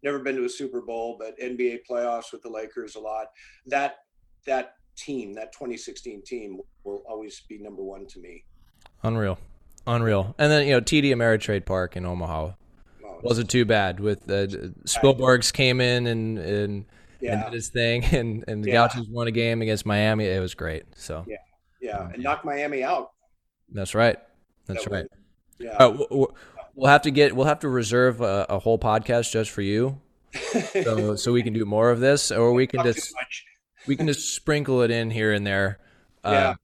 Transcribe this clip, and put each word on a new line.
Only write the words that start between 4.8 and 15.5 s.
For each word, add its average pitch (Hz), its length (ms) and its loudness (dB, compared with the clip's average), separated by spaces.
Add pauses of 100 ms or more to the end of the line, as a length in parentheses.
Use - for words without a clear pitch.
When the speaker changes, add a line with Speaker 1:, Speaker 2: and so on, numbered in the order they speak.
Speaker 1:
team, 120 380 -8
that 110 180 -14
twenty 123 240 -10
sixteen 107 460 -16
team 101 360 -12 (260)
will 101 240 -10
always 107 400 -14
be 110 100 -18
number 101 240 -14
one 98 240 -12
to - 140 -20
me. 87 240 -20 (580)
Speaker 2:
Unreal. 110 360 -2 (480)
Unreal. 110 520 2
And 147 140 4
then, 147 140 4
you 143 80 4
know, 123 60 6
T 147 200 2
D 139 120 4
Ameritrade 113 540 2
Park 92 300 -2
in 90 100 -6
Omaha 85 460 -4 (520)
Speaker 1:
Oh, - 180 -18
Speaker 2:
wasn't 117 280 0
too 123 140 4
bad 101 340 2
with, 101 320 -2
uh, 98 160 0 (380)
Spielberg's 127 680 4